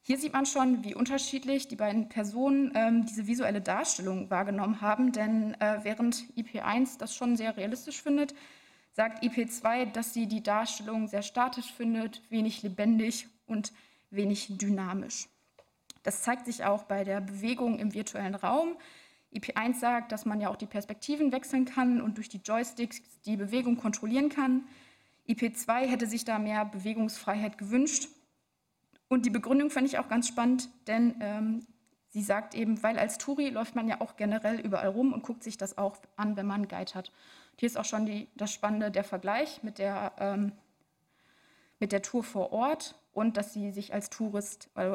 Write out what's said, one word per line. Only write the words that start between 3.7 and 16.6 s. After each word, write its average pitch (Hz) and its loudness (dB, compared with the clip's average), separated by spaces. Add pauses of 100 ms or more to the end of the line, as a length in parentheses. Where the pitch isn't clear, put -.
wahrgenommen 202 0
haben, 220 4
denn, 214 2
äh, 214 2
während 226 0 (120)
I 226 -4
P - -8
eins 247 2
das - -8
schon 240 2
sehr 220 -2
realistisch 220 -6
findet, 285 2 (600)
sagt 220 0
I 240 2
P 226 0
zwei, 233 0
dass 226 -4
sie 233 0
die 220 -2
Darstellung 214 -2
sehr 202 -2
statisch 247 -2
findet, 226 -2
wenig 220 0
lebendig 220 2 (180)
und 214 -4 (360)
wenig 202 0
dynamisch. 190 -2 (760)
Das - -2
zeigt 247 -2
sich 233 -6